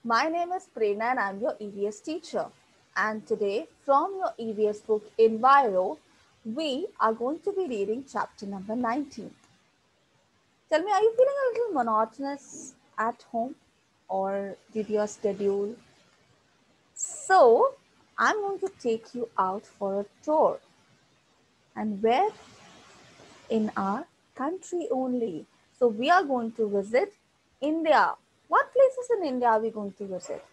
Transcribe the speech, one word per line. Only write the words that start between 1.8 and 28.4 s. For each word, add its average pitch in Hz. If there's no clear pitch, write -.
S 214
teacher. 302
And 214
today 208
from 302
your 370
E 226
V 208
S 208
book 214
Enviro, 226
we 285
are 220
going 247
to 403
be 381
reading 220
chapter -
number 196
nineteen. 247
Tell 320
me, 403
are 392
you 453
feeling 523
a 523
little 440
monotonous 240
at 226
home 240
or 196
due 214
to 214
your 208
schedule? 202
So 370
I'm 330
going 392
to 381
take 226
you 240
out 190
for 196
a 202
tour. 302
And 214
where? 269
In 220
our 208
country 349
only. 247
So 247
we 226
are 359
going 240
to 220
visit 208
India. 294